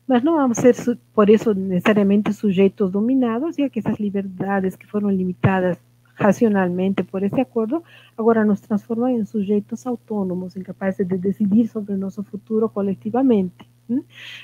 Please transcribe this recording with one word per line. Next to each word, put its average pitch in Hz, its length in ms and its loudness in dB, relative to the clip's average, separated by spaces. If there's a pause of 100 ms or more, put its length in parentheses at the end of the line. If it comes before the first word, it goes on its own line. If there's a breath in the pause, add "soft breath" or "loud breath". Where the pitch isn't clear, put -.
mas 247 160 2
não 330 140 2
vamos 254 220 0
ser 247 160 6
su-, 240 240 -4 (160)
por 208 160 6
isso 220 240 4
necessariamente 196 800 2
sujeitos 196 580 2
dominados, 240 640 0
já 285 140 0
que - 80 -8
essas 214 200 -2
liberdades 190 800 -4
que - 100 -20
foram 208 240 -2
limitadas 185 680 0 (360)
racionalmente 190 880 2
por 190 200 -6
esse 202 180 0
acordo, 247 420 -4 (340 soft breath)
agora 220 280 2
nos 208 160 2
transformam 226 480 -4
em 233 160 -2
sujeitos 208 640 -4
autônomos, 190 680 -6
incapazes 190 500 -6
de 185 120 -2
decidir 202 500 0
sobre 202 260 -8
o 196 40 -4
nosso 196 240 -8
futuro 220 460 -4
coletivamente, 202 1000 -2 (200)
né? 254 160 -2 (420 loud breath)